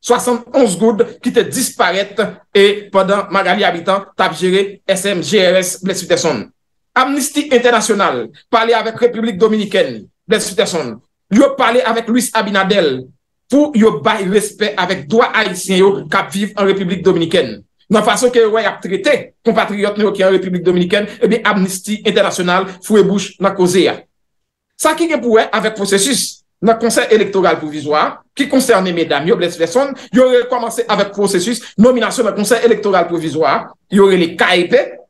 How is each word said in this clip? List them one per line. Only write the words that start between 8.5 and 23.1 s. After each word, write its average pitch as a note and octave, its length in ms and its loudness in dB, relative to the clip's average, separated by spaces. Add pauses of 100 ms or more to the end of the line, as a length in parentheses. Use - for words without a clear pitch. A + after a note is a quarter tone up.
avèk A3+ 300 -2
Repiblik A3+ 340 0
Dominikèn, F#3+ 680 0 (200)
Blaise G3+ 240 -2
Peterson. E3 460 -2 (400)
Yo C#4 240 6
pale A#3+ 260 2
avèk A3+ 240 -2
Luis A#3+ 240 0
Abinader F#3+ 680 0 (480)
pou D4 260 2
yo G#3+ 240 4
bay G#3 300 0
respè G#3 480 -2
avèk F3+ 320 -4
dwa B3 160 2 (160)
ayisyen F#3 400 -2
yo G3+ 60 6 (180)
k - 100 -4
ap F#3 160 -4
viv G3+ 220 -6
an G3 140 0
Repiblik F#3+ 360 -2
Dominikèn. E3 540 0 (320)
Nan G#3+ 160 2
fason A#3+ 260 0
ke A#3+ 80 4
yo G#3+ 140 2
wè A3+ 100 0
ap - 160 -4
trete F#3+ 540 -2 (100)
konpatriyòt G3+ 540 -2
nou G#3 160 0
ki F#3 80 0
an F#3+ 100 4
Repiblik F3+ 320 -2
Dominikèn, F3+ 440 0 (100)
ebyen, A3+ 260 0
Amnesty G3+ 600 -2
International F#3 640 0 (100)
fouye G#3 260 4
bouch F#3 380 -2